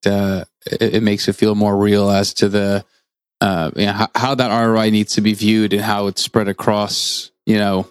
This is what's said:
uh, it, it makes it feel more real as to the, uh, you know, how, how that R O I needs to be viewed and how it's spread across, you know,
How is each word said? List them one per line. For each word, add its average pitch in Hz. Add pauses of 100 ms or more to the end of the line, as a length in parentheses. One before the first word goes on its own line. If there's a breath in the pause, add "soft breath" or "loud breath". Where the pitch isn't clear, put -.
uh, 98 (220)
it, -
it 110
makes 101
it 98
feel 107
more 104
real 101
as 101
to 101
the, 98 (560)
uh, 90
you 101
know, 101
how, 107
how 135
that 123
R 113
O 110
I 110
needs 107
to 110
be 107
viewed 107
and 101
how 101
it's -
spread 104
across, - (120)
you 107
know, 98